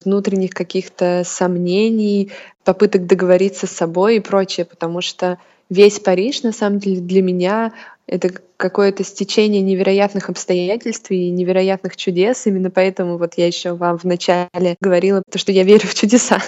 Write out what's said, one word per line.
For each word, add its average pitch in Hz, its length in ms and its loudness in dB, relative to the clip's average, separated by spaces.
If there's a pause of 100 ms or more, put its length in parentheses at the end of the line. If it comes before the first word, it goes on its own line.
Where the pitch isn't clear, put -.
внутренних 196 460 -2
каких-то 180 760 -4
сомнений, 196 1040 0 (340)
попыток 190 420 2
договориться 185 600 2
с - 40 -4
собой 180 460 0
и 208 40 0
прочее, 190 460 -2
потому 170 340 -8
что 180 380 -6 (320)
весь 202 280 6
Париж, 196 440 -2
на 226 100 -2
самом 202 260 -2
деле, 196 220 -2
для 185 220 2
меня 190 500 0 (340)
это 180 240 -2 (280)
какое-то 196 440 0
стечение 208 600 0
невероятных 196 640 0
обстоятельств 190 800 -4
и 180 200 -2
невероятных 185 640 -2
чудес. 190 500 0
Именно 190 240 0
поэтому 185 460 0
вот 170 220 -4
я 175 80 2
ещё 175 300 -4
вам 175 220 -2
в 170 60 -10
начале 180 760 -2
говорила, 190 500 2
то, - 80 -6
что - 140 -2
я 190 120 4
верю 202 240 6
в - 60 -6
чудеса. 220 540 2